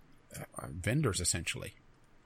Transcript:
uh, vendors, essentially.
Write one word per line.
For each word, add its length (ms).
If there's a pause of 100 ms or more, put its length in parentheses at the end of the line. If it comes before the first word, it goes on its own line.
(340)
uh, 340
vendors, 520
essentially. 540 (520)